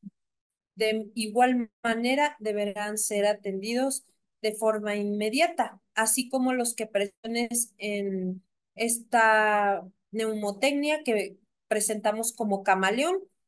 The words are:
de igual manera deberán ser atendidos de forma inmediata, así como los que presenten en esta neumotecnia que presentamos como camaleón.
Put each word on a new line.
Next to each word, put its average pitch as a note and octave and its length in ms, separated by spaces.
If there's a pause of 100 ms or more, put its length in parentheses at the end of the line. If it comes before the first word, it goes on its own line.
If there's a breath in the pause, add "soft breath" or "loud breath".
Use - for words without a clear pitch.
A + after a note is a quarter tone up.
(760)
de A3 400
igual A#3 540 (140)
manera B3 560
deberán G#3 580
ser G#3 280
atendidos G#3 800 (360)
de G#3+ 120
forma G#3+ 420
inmediata, A3 840 (140)
así A3+ 360
como B3+ 240
los A#3+ 200
que A3 140
presenten A3+ 600 (280)
en G3 640 (340)
esta G#3+ 1080 (280)
neumotecnia A3 920
que G#3 340 (300)
presentamos G#3+ 680
como G3+ 300
camaleón. G#3+ 560 (280)